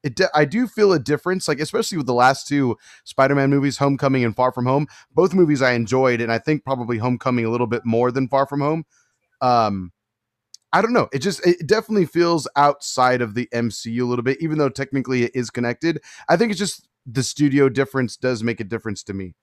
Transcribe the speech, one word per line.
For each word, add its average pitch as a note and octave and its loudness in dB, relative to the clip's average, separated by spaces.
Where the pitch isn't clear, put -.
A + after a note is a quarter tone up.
it C3+ -6
di-, F#3 2
I D3+ 2
do G#3+ -2
feel G#3 2
a D#3+ 2
difference, D3+ -2
like, D3 -2
especially G3 -4
with C3+ -2
the B2+ 0
last B2+ 4
two C3+ 0
Spider-Man C#3 2
movies, C#3 2
Homecoming C3+ 0
and A2 -2
Far B2+ 0
From B2 -4
Home. C#3 0
Both E3+ 2
movies D3+ 4
I B2+ 4
enjoyed, A#2+ 2
and A#2 -2
I A2+ 0
think D#3 -2
probably B2 -4
Homecoming B2 0
a A2+ 0
little A#2+ 0
bit A#2 -4
more A#2 2
than C3 -2
Far C3+ 0
From C#3+ -4
Home. D#3 -2
Um, G#2+ 0
I F3 4
don't A3+ 0
know. F3 2
It C#3 -2
just, F3+ -4
it F3 2
definitely G#3+ 2
feels E3+ 0
outside B2+ 2
of G#2+ -4
the A#2+ -4
M A#2 -2
C A2+ -10
U B2 -2
a - -4
little A#2+ -2
bit, C3+ -2
even D#3 -2
though C#3 2
technically C3 -2
it A#2 -6
is B2 -4
connected. B2 -2
I E3+ 4
think A3+ 0
it's - -6
just - -8
the B2+ -4
studio C#3+ 2
difference C3 -2
does B2 -4
make A#2 -4
a - -6
difference G#2 -8
to G2+ -12
me F#2+ -12